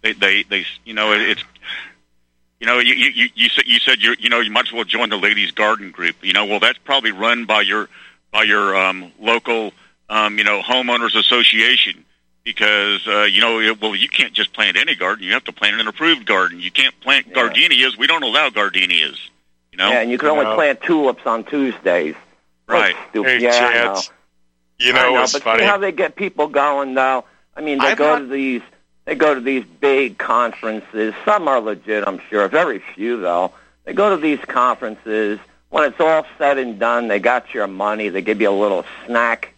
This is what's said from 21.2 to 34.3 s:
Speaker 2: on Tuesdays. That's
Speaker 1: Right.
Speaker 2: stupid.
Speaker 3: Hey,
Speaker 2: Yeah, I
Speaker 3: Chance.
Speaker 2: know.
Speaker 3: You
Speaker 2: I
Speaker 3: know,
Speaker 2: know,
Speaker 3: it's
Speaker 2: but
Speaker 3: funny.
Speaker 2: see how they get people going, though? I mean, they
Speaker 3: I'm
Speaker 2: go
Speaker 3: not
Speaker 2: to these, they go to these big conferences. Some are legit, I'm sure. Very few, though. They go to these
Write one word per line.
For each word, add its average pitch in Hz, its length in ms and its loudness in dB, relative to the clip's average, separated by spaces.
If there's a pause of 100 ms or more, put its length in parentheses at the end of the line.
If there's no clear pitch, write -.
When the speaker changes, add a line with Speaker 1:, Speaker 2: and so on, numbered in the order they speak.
Speaker 2:
on 113 200 -2
Tuesdays. 92 680 -2 (520)
That's 117 140 2
Speaker 1:
Right. 92 140 2 (140)
Speaker 2:
stupid. 110 200 -2
Speaker 3:
Hey, 123 140 2
Speaker 2:
Yeah, 120 60 4
I 120 100 4 (140)
Speaker 3:
Chance. 101 360 0
Speaker 2:
know. - 60 -20 (640)
Speaker 3:
You 123 140 2
Speaker 2:
I - 20 2
Speaker 3:
know, 127 180 4
Speaker 2:
know, 123 100 4
Speaker 3:
it's 127 100 -2
Speaker 2:
but 143 100 -4
Speaker 3:
funny. 113 200 2
Speaker 2:
see - 40 2
how 202 100 2
they 196 140 -2
get 156 240 -4
people 180 320 -4
going, 143 480 0
though? 131 280 2 (320)
I 143 60 -12
mean, 147 180 -4
they 151 120 2
Speaker 3:
I'm 220 60 -2
Speaker 2:
go 147 160 4
Speaker 3:
not 147 60 0
Speaker 2:
to 135 80 -10
these, 135 340 -4 (440)
they 151 100 -6
go 151 180 2
to 131 80 -2
these 131 220 -2 (160)
big 135 380 2
conferences. 110 960 -2 (100)
Some 208 240 2
are 127 140 2
legit, 107 460 -4
I'm 95 120 -6 (100)
sure. 104 180 0
Very 143 320 0
few, 113 420 -6
though. 90 320 0 (320)
They 92 80 -12
go 202 160 2
to 190 120 2
these 151 180 0